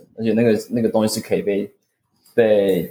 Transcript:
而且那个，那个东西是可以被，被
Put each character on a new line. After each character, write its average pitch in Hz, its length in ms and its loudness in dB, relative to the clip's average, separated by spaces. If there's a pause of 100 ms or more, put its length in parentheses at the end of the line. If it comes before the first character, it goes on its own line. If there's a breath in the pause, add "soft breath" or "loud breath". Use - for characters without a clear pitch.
(180)
而 110 60 -8
且 113 80 0
那 113 120 2
个， 110 140 2 (120)
那 117 120 -4
个 113 60 0
东 110 180 0
西 107 80 -2
是 113 60 -6
可 107 160 -6
以 92 60 -2
被， 101 280 -4 (640)
被 101 580 2